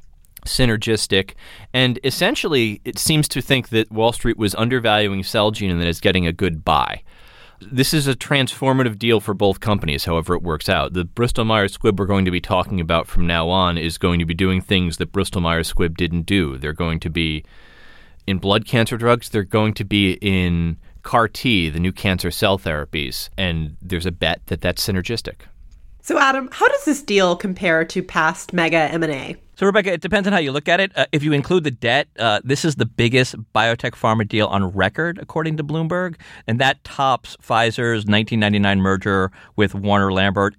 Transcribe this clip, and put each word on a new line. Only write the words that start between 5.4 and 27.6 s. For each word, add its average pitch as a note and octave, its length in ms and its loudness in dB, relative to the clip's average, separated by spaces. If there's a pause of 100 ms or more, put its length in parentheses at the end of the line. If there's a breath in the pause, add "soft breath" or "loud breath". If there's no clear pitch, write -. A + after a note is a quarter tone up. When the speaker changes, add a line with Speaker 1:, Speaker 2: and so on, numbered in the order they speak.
Speaker 1:
and E2+ 100 0
that F2 60 0
it's E2+ 140 -2
getting F2+ 260 2
a E2 60 0
good E2+ 320 -2
buy. C2 400 0 (560 soft breath)
This B2 340 0
is C#3 140 2
a B2+ 80 0
transformative C3 840 0
deal A2+ 220 4
for G#2 140 -4
both G2 260 2
companies, E2 440 -2
however E2 300 0
it E2 80 -4
works E2 260 -4
out. D#2+ 260 0
The F2+ 100 -2
Bristol A#2+ 400 -2
Myers A2 340 0
Squibb G#2 180 2
we're F#2+ 100 -2
going G2 180 2
to F2+ 80 2
be F2+ 80 0
talking F#2 400 -2
about E2 260 0
from - 180 2
now E2+ 240 0
on F2+ 300 2
is D#2+ 200 -4
going F2 200 2
to E2+ 80 0
be E2 80 -2
doing F#2 260 2
things F2+ 360 0
that - 160 -6
Bristol G2 300 -2
Myers E2 300 0
Squibb E2 240 0
didn't E2+ 260 0
do. D#2+ 360 0
They're D2+ 140 -6
going D#2+ 260 -2
to F2 100 -6
be D#2+ 360 -2 (840 soft breath)
in F#2+ 120 -2
blood G2 280 0
cancer A#2 300 0
drugs. A#2+ 320 0
They're G#2 160 -2
going G#2+ 300 0
to G#2 100 -6
be G2 380 2
in F2 560 0 (240 soft breath)
car A2+ 260 2
T, G2 400 0
the D2+ 100 -4
new F2+ 140 0
cancer F#2 380 -2
cell G2 280 0
therapies, D2 800 -6
and E2 460 -4
there's F2+ 240 -4
a F#2 40 -2
bet E2+ 360 -2
that F2 160 -6
that's F2 200 -2
synergistic. - 600 -6 (580)
Speaker 2:
So, E4 180 -2
Adam, C4+ 320 2
how - 180 0
does C#5 180 0
this D4+ 160 0
deal F#3 340 2
compare F3 480 0